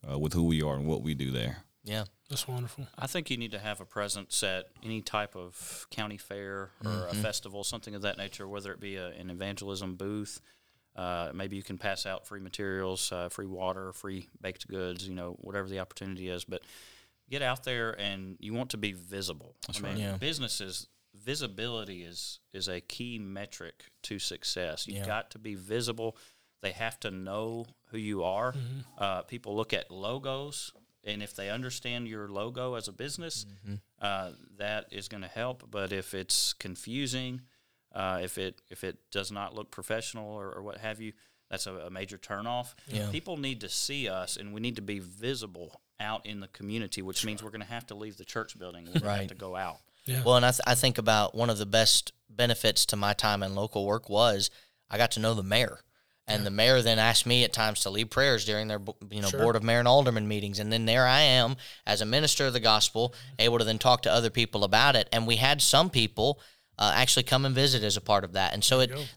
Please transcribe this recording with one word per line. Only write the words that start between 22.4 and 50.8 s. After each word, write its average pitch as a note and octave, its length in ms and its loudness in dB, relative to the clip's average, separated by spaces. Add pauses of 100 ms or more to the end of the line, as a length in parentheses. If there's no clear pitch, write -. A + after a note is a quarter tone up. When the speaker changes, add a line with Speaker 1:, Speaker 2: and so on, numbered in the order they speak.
Speaker 4:
is F#2+ 160 -6
a F2+ 120 -6
key A#2+ 380 -10
metric G2 680 -12 (180)
to G#2 160 -8
success. - 680 -6
You've G2+ 120 -8
Speaker 2:
Yeah. G2+ 80 -6
Speaker 4:
got G#2+ 260 -6
to A2 60 -18
be A2 160 -12
visible. A2+ 640 -4 (440)
They G2 120 -4
have A2+ 280 -6
to A2 100 -6
know G#2+ 560 -6 (240)
who A2+ 80 -8
you G#2 240 -4
are. G#2 300 0
Speaker 3:
Mm-hmm. C3 280 -6 (180)
Speaker 4:
Uh, F#2+ 240 -2
people A2 340 -8
look A2 160 -2
at - 180 -2
logos, C3+ 840 -8 (320)
and G#2 180 -6
if G2+ 120 -12
they G2 160 -8
understand A#2+ 580 -6
your G#2+ 200 -10
logo A#2+ 460 -6
as A2+ 140 -6
a G2 40 -10
business, C#3+ 540 -10 (180)
Speaker 2:
Mm-hmm. G2+ 100 -8 (260)
Speaker 4:
uh, G2 320 -4 (260)
that G#2 340 -6
is G2 160 -10
gonna G2 200 -12
help. B2 420 -8
But G2 220 -4
if F#2+ 220 -4
it's - 380 0
confusing, B2+ 920 -8 (500)
uh, F#2+ 300 -2
if F#2 160 -6
it, F#2+ 300 -6
if - 160 -12
it F#2 140 -6 (120)
does G2 220 -4
not G2+ 220 -8
look G#2+ 160 -14
professional A2 580 -6
or, G#2 240 -12
or F#2+ 100 -12
what G2+ 160 -12
have A2 220 -8
you, A2 120 -12 (380)
that's F#2+ 160 -6
a, F#2+ 80 -8
a F2 160 -10
major F#2+ 280 -10
turnoff. A#2 560 -6 (140)
Speaker 2:
Yeah. G#2 220 -4
Speaker 4:
People E3 260 -8
need C3+ 260 -6
to G2 60 -10
see C#3 400 -4
us, F#2 280 -6
and G2+ 180 -12
we G#2+ 60 -8
need A#2 160 -4
to A2+ 60 -10
be G2+ 160 -6
visible F#2+ 840 -8 (200)
out G#2+ 260 -6
in G#2 140 -8
the G2 80 -12
community, G#2 540 -6
which F#2 220 -4
means G#2+ 180 -6
we're G#2+ 80 -12
gonna G#2 140 -12
have A#2 240 -10
to G#2 60 -14
leave G#2 220 -12
the G2 80 -18
church - 340 -10
building. F2 280 -14
We're F2 140 0
gonna G2 60 0
Speaker 2:
Right. G2+ 140 0
Speaker 4:
have G2 80 -6
to - 60 -14
go F#2 220 -10
out. F#2 240 -6 (240)
Speaker 3:
Yeah. B2+ 200 -2
Speaker 2:
Well, B2 120 10
and B2 100 8
I, B2+ 40 8
th-, B2 160 2
I B2 80 6
think A#2+ 240 4